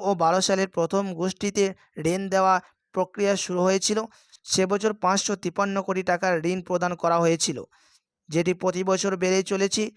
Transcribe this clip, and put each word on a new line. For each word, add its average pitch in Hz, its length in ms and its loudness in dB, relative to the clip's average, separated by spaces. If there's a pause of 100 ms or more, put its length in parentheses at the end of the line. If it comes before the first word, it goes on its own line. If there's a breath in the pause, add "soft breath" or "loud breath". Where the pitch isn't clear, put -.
ও 196 120 0
বারো 170 280 2
সালের 190 260 0
প্রথম 175 340 0 (120)
গোষ্ঠীতে 196 500 -2 (400 soft breath)
ঋণ 180 240 0
দেওয়া 190 260 4 (400 soft breath)
প্রক্রিয়া 196 420 0
শুরু 180 260 -2
হয়েছিল। 190 360 2 (480 soft breath)
সে - 200 2
বছর 202 280 0
পাঁচশো 202 420 0
তিপ্পান্ন 196 460 -2
কোটি 185 200 -4
টাকার 180 300 0 (120)
ঋণ 180 180 0
প্রদান 180 340 -2
করা 170 220 0
হয়েছিল, 165 400 0 (680 soft breath)
যেটি 165 260 0
প্রতি 180 300 -2
বছর 190 320 0
বেড়ে 185 260 2
চলেছে। 196 400 0 (140)